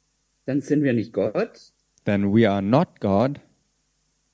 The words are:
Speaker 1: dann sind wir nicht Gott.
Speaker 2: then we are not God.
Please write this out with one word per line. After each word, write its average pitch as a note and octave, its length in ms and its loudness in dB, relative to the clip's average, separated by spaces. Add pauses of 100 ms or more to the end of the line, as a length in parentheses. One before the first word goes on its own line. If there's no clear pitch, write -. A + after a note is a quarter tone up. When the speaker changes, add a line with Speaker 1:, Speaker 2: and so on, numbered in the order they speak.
(460)
Speaker 1:
dann C3+ 160 -4
sind D3 220 0
wir C3 100 0
nicht A#2 200 -2
Gott. D3 580 -4 (340)
Speaker 2:
then G2+ 280 0
we A2+ 160 4
are G2 120 -2
not B2 380 -2
God. A2+ 420 0 (920)